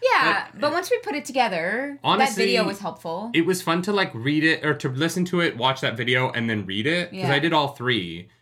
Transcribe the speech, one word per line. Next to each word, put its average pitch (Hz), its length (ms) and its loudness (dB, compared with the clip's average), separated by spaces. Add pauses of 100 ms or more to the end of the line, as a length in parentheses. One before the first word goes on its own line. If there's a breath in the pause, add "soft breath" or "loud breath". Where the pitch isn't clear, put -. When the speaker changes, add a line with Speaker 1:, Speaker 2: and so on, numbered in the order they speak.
Speaker 1:
Yeah, 277 500 2
Speaker 2:
But, - 80 -12
Speaker 1:
but 294 120 0
once 349 180 -2
we 480 80 2
put 427 160 -6
it 294 100 -6
together, 240 800 -2
Speaker 2:
honestly, 190 220 4 (180)
Speaker 1:
that - 60 2
video 233 160 4
was 196 120 -4
helpful. 180 540 -8
Speaker 2:
it 165 140 4
was 180 160 0
fun 165 200 2
to, 208 120 -2
like, 190 200 2
read 143 300 0
it, 160 180 4
or 151 120 2
to 143 160 -4
listen 165 360 0
to 175 140 0
it, 160 160 0
watch 131 240 0
that 120 160 -2
video, 123 340 2
and 117 200 -2
then 107 160 -2
read 101 200 -4
it, 175 220 0
'cause 190 120 -12
Speaker 1:
Yeah. 139 120 0
Speaker 2:
I 143 60 4
did 165 160 2
all 143 140 2
three. 95 600 -4 (140)